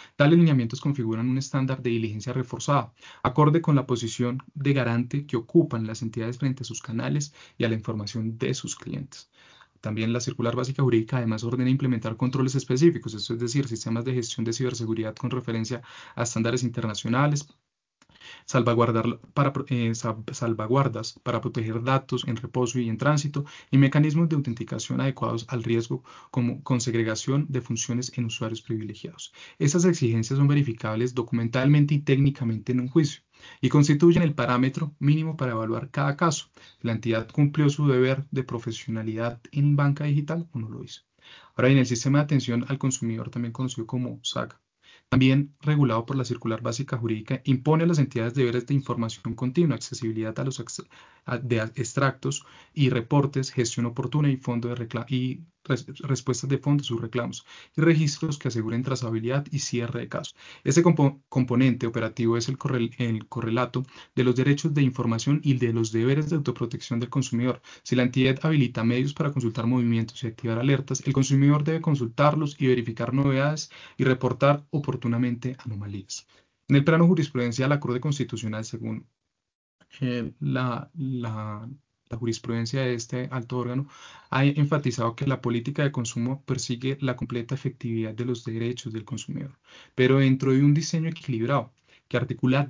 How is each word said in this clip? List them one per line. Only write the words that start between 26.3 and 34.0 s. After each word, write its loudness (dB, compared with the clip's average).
como, -2
con 0
segregación 0
de -2
funciones -4
en -2
usuarios -6
privilegiados. -10
Estas 2
exigencias 2
son 6
verificables 0
documentalmente 2
y 2
técnicamente 0
en 2
un -4
juicio 2
y 2
constituyen 6